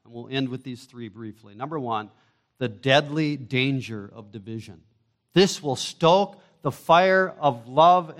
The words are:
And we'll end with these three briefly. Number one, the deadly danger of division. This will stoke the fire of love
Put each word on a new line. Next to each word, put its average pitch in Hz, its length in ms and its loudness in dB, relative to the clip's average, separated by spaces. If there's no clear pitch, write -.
And 113 100 -20
we'll 117 160 -16
end 135 200 -4
with 127 140 -12
these 123 220 -16
three 120 220 -18
briefly. 104 480 -18
Number 147 240 -10
one, 110 320 -6
the 127 100 -4
deadly 147 680 0
danger 120 760 -4
of 107 180 -20
division. 107 500 -16
This 190 300 2
will 135 120 -4
stoke 190 640 0
the 139 100 -4
fire 190 680 2
of 120 280 -2
love 160 520 4